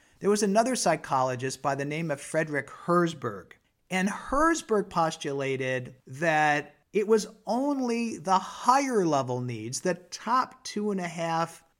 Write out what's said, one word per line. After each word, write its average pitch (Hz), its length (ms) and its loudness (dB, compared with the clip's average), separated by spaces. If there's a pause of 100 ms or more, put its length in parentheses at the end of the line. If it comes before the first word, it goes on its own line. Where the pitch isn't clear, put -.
(220)
there 185 80 2
was 208 140 2
another 226 340 2
psychologist 131 840 0
by 139 140 0
the 139 80 -4
name 151 260 -4
of 143 120 -4
Frederick 151 480 -2
Herzberg. 160 840 -2 (380)
And 185 180 -2
Herzberg 262 840 0
postulated 135 1040 -2 (120)
that 147 680 2 (180)
it 202 120 2
was 214 220 4 (180)
only 233 720 -2
the 185 220 2
higher 247 680 2
level 127 360 2
needs, 120 400 -6
the 180 140 0 (140)
top - 540 -2
two 208 280 -4
and 190 100 -2
a 175 60 -4
half 165 560 -4 (160)